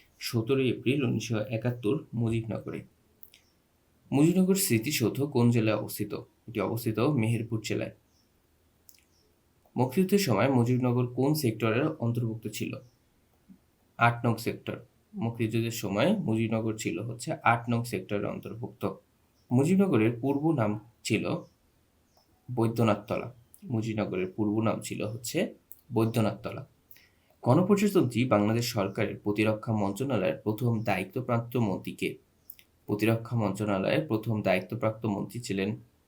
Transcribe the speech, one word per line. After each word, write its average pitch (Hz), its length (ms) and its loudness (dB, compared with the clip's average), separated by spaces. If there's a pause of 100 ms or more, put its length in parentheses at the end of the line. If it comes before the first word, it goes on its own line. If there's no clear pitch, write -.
(180)
সতেরোই 127 520 0
এপ্রিল 135 340 0
উনিশশো 117 340 -2
একাত্তর 120 680 -2 (100)
মুজিবনগরে। 113 680 -4 (1300)
মুজিবনগর 175 420 6
স্মৃতিসৌধ 123 680 0
কোন 120 280 4
জেলায় 110 260 2
অবস্থিত? - 380 -6 (340)
এটি 113 120 -4
অবস্থিত 110 380 -2
মেহেরপুর 117 680 0
জেলায়। - 260 -4 (1900)
মুক্তিযুদ্ধের 185 420 2
সময় 123 300 4
মুজিবনগর 123 580 2
কোন 131 280 2
সেক্টরের 120 540 0
অন্তর্ভুক্ত 117 600 -4
ছিল? - 260 -8 (1200)
আট 120 280 2
নং 113 100 2
সেক্টর। - 420 -6 (360)
মুক্তিযুদ্ধের 117 560 -2
সময় 113 460 0
মুজিবনগর 110 600 0
ছিল 92 240 -6
হচ্ছে 120 320 -8 (100)
আট 120 280 2
নং 120 140 0
সেক্টরের 101 420 -4
অন্তর্ভুক্ত। - 640 -8 (640)
মুজিবনগরের 147 680 4
পূর্ব 143 320 0
নাম 107 280 0 (240)
ছিল 107 400 -2 (1080)
বৈদ্যনাথতলা। 113 840 0 (300)
মুজিবনগরের 107 600 -2 (100)
পূর্ব 107 240 0
নাম 110 200 0
ছিল - 220 -8
হচ্ছে 143 520 -4 (380)
বৈদ্যনাথতলা। 113 760 0 (760)
গণপ্রজাতন্ত্রী 185 840 4
বাংলাদেশ 110 420 4
সরকারের 101 500 -2
প্রতিরক্ষা 107 560 0
মন্ত্রণালয়ের 104 640 0
প্রথম 110 460 -2
দায়িত্বপ্রাপ্ত 113 760 -2
মন্ত্রী 95 360 -2
কে? 90 220 -4 (720)
প্রতিরক্ষা 113 500 0
মন্ত্রণালয়ের 104 720 0
প্রথম 107 360 -2
দায়িত্বপ্রাপ্ত 98 640 -2
মন্ত্রী 104 340 -4
ছিলেন 101 360 -2 (320)